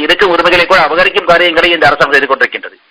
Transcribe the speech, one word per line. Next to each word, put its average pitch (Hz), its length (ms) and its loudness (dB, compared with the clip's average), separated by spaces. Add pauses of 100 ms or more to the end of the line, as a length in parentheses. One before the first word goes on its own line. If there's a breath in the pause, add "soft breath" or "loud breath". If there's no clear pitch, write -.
இருக்கும் 175 320 0
உரிமைகளை 170 320 0
கூட 185 160 2
அபகரிக்கும் 170 480 -2
காரியங்களை 170 400 2
இந்த 160 180 0
அரசாங்கம் 143 280 0
செய்து 135 140 0
கொண்டிருக்கின்றது. - 460 -4 (140)